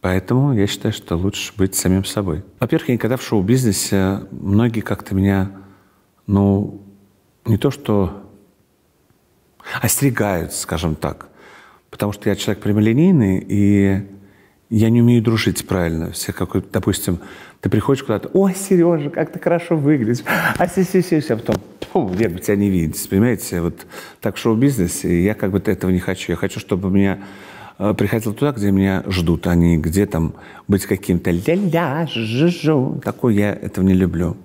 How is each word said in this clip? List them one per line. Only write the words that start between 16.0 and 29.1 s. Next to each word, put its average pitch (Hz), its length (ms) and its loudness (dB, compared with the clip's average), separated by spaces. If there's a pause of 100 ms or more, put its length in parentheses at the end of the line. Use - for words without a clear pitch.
Все - 200 -8
какой-то, - 400 -4
допустим, 92 480 -2 (400)
ты - 80 -2
приходишь - 340 0
куда-то: - 300 -4
«Ой, 190 220 4
Сережа, 170 560 2
как - 220 -4
ты 170 60 -12
хорошо 170 380 0
выглядишь. 135 480 2 (340)
А 175 80 2
си, 185 180 0
си, 180 180 2
си, 160 180 2
си». 131 120 -4
А 113 40 0
потом: 113 200 -2 (240)
«Тьфу, 156 260 -2
где 95 220 0
бы 80 120 -6
тебя 104 160 0
не 101 140 2
видеть», 82 380 -2
понимаете? 98 520 2
Вот 85 260 -4 (340)
так 104 160 -4
в - 20 -10
шоу-бизнесе, 113 680 0
и 87 140 2
я 104 120 2
как 104 160 -2
бы 98 80 0
этого 92 320 0
не 92 100 2
хочу. 90 320 -4
Я 82 40 -2
хочу, 98 240 -6
чтобы 95 300 -2
меня, 98 300 2 (580)
э, 104 160 0
приходил 104 400 -2
туда, 143 180 -2
где 101 180 0
меня 98 360 2
ждут, 87 400 0